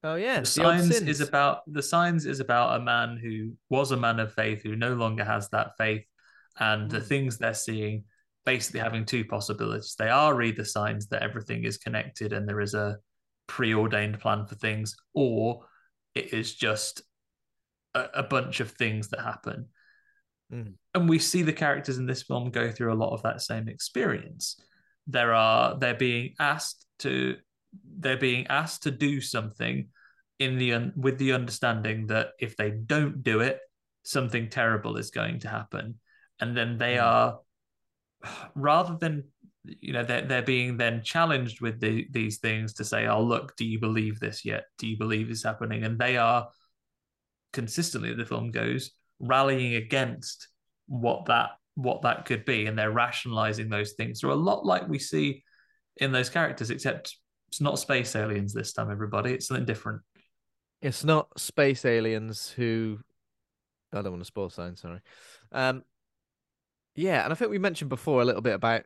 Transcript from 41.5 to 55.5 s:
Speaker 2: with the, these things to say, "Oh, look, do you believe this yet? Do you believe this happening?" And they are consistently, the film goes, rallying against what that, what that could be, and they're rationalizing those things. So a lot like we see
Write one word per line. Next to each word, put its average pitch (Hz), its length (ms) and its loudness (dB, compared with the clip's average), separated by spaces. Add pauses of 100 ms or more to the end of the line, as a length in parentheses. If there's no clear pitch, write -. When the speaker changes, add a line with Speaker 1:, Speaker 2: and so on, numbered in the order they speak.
Speaker 2:
with 113 200 -2
the, 110 300 2
these 110 280 -2
things 110 360 -2
to - 100 -6
say, 110 220 0
"Oh, 113 160 4
look, 120 340 0
do 117 80 -4
you 110 160 -2
believe 110 400 0
this 110 240 -6
yet? 107 200 -4 (140)
Do 113 80 -6
you 110 100 -4
believe 110 320 0
this 113 140 -6
happening?" 110 420 -4
And 113 140 -2
they 123 180 2
are 117 320 4 (1040)
consistently, 117 600 -4
the 117 100 -4
film 117 260 -4
goes, 117 420 -2 (260)
rallying 127 560 2
against 117 720 -2 (380)
what 120 400 0
that, 120 240 4 (240)
what 127 280 -2
that - 240 0
could 113 180 -2
be, 110 220 0
and 110 120 -2
they're 107 140 2
rationalizing 113 760 0
those 104 260 -2
things. 113 260 -6
So 139 100 0
a 139 40 2
lot 180 300 2
like 185 240 2
we 147 100 -2
see 147 440 -2 (540)